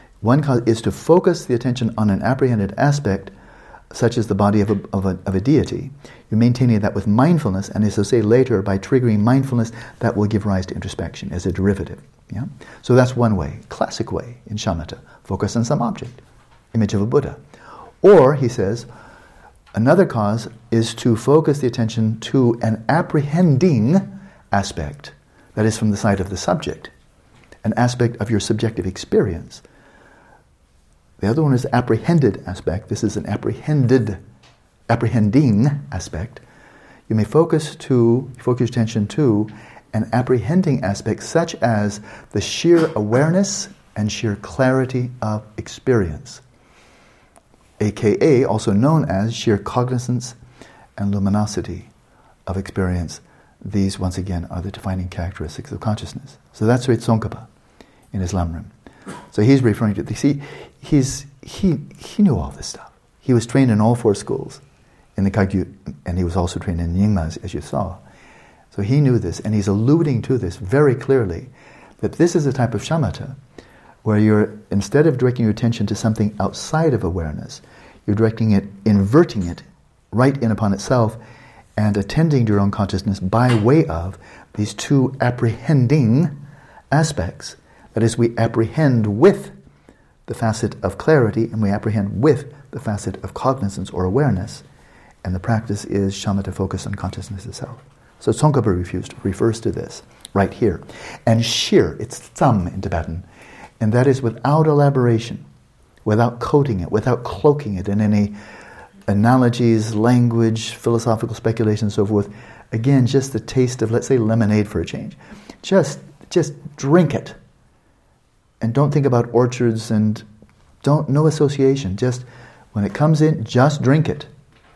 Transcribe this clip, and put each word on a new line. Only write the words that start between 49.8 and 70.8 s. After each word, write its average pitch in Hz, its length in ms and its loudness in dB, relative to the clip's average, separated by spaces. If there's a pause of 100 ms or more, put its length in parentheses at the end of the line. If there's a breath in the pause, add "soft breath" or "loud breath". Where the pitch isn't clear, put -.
and 101 160 -2
luminosity 98 760 -2 (580 soft breath)
of 92 80 -4
experience. 90 640 -4 (440 soft breath)
These, 98 360 -2
once 92 180 -4
again, 90 320 -6
are 90 120 -8
the 98 100 -8
defining 92 380 -6
characteristics - 640 -10
of - 80 -10
consciousness. - 560 -8 (160)
So - 120 -4
that's 127 220 2
Tsongkhapa 113 580 -2 (680 soft breath)
in 98 80 -4
his 90 100 -4
Lamrim. 85 340 -4 (680 loud breath)
So - 100 -2
he's 131 200 6
referring 107 340 2
to, 98 200 -6
see, 143 260 0 (380 loud breath)
he's, - 460 -2 (160)
he, - 380 -2 (180)
he - 260 -2
knew 147 140 4
all 73 140 -6
this - 160 -14
stuff. - 240 -16 (280)
He - 140 0
was 113 120 2
trained 135 260 2
in 104 100 4
all 117 140 4
four 110 200 2
schools - 460 -10 (560 soft breath)
in 98 80 0
the 98 60 2
Kagyu, 95 420 0 (320)
and 90 120 -4
he 92 60 0
was 85 140 -2
also 87 240 -2
trained 85 180 -4
in 85 160 -4
Nyingma, 98 320 2
as, 80 100 -10
as - 160 -14
you 69 60 -8
saw. - 380 -6 (720 soft breath)
So - 140 -6
he 131 180 2
knew 123 180 4
this, 90 220 -6
and 107 120 -4
he's 104 140 0
alluding 123 560 2
to 131 140 -2
this 90 180 -6
very 131 400 2